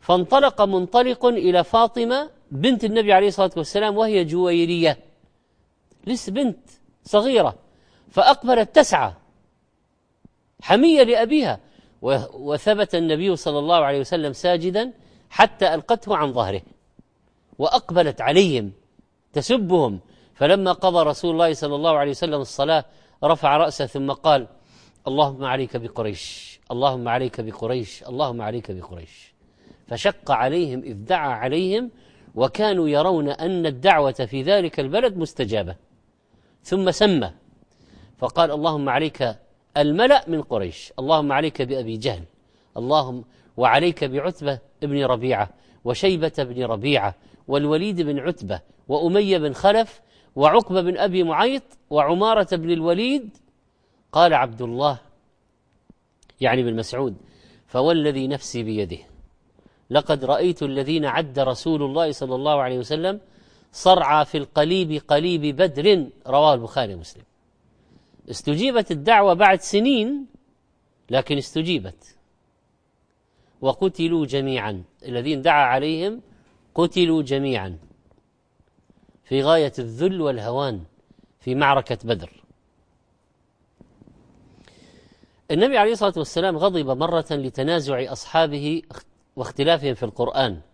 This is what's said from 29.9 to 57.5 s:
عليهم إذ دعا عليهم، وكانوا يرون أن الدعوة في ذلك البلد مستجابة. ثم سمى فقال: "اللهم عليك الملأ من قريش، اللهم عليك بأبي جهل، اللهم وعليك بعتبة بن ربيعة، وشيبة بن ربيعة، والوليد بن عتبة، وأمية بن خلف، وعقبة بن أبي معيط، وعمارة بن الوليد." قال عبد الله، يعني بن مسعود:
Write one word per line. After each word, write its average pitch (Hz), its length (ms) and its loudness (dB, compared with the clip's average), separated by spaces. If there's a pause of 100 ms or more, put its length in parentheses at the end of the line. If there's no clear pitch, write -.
عليهم 135 520 -2
إذ 120 120 -12
دعا 143 340 -2
عليهم، 175 640 -2 (440)
وكانوا 170 540 0
يرون 151 400 0
أن 170 380 -4
الدعوة 143 460 2
في 131 300 -6
ذلك 175 380 0
البلد 190 360 -2
مستجابة. 107 600 -4 (840)
ثم 185 280 0
سمى 160 400 2 (880)
فقال: 156 320 0
"اللهم 151 380 -2
عليك 135 480 -2 (400)
الملأ 175 520 4
من 160 140 -2
قريش، 98 560 -6
اللهم 143 340 2
عليك 147 300 -2
بأبي 123 340 -6
جهل، 110 280 -6 (520)
اللهم 127 480 -2 (320)
وعليك 143 480 2
بعتبة 143 540 -6 (240)
بن 139 220 -2
ربيعة، 120 440 0 (360)
وشيبة 160 540 -2
بن 123 260 -4
ربيعة، 113 500 -2 (340)
والوليد 156 540 -2
بن 147 160 -4
عتبة، 113 420 -6 (280)
وأمية 175 500 2
بن 151 140 -2
خلف، 208 480 2 (360)
وعقبة 185 440 4
بن 175 180 -2
أبي 185 240 0
معيط، 190 400 0 (280)
وعمارة 180 640 2
بن 165 140 -4
الوليد." 208 680 -2 (760)
قال 165 220 6
عبد 123 280 -2
الله، 123 360 -4 (1400)
يعني 127 220 2
بن 117 140 -2
مسعود: 117 400 -6 (500)